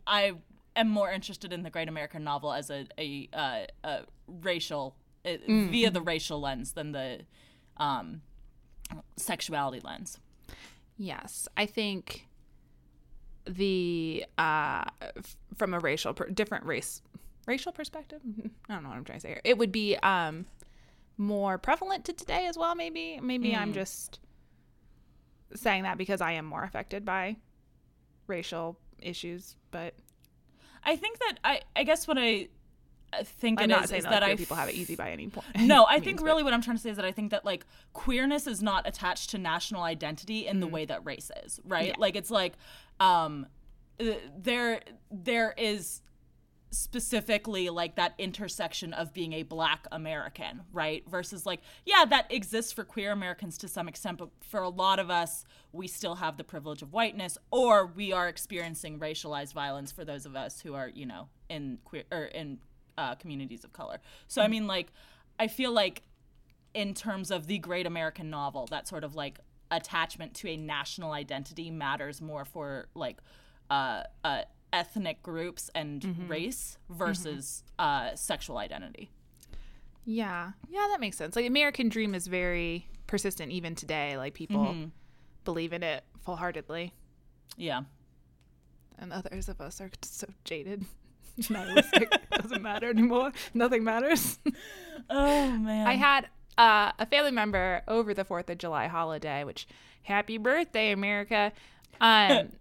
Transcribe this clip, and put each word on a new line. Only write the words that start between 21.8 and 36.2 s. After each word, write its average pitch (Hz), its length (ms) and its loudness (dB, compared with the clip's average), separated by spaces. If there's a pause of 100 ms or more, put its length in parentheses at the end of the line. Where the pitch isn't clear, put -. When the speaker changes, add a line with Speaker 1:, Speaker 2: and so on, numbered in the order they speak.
Speaker 2:
to 349 80 -4
today - 340 -2
as 339 100 -4
well, 330 180 2
maybe. 330 460 -6
Maybe 247 340 0
I'm 208 160 0
Speaker 1:
Mm. 208 40 -4
Speaker 2:
just - 440 -8 (1300)
saying 202 300 0
that 185 140 -2
because 185 240 -2
I 170 120 0
am 156 120 -6
more 151 180 -8
affected 196 420 -8
by 190 320 -2 (880)
racial 170 500 -6 (220)
issues, 175 560 -10 (160)
but 170 220 -8 (920)
Speaker 1:
I 320 120 4
think 440 240 -4
that 453 240 0
I, - 180 2 (140)
I - 80 2
guess 320 240 2
what 302 100 2
I, 220 300 2 (640)
I - 100 -2
think 220 360 0
Speaker 2:
I'm 208 60 4
Speaker 1:
it - 80 6
Speaker 2:
not 220 100 8
Speaker 1:
is, - 60 0
Speaker 2:
saying 185 100 0
Speaker 1:
is 170 60 -2
Speaker 2:
that, - 60 0
Speaker 1:
that 202 100 6
Speaker 2:
like, 202 80 6
queer 202 40 4
Speaker 1:
I 202 40 0
Speaker 2:
people 170 180 -4
have 151 140 0
it - 40 -2
Speaker 1:
f-, - 60 -6
Speaker 2:
easy 170 160 -6
by - 160 -6
any - 160 -10
point, - 180 -12 (140)
Speaker 1:
No, 240 260 12
I - 100 10
Speaker 2:
means, 302 100 4
Speaker 1:
think 381 140 0
Speaker 2:
but 320 60 0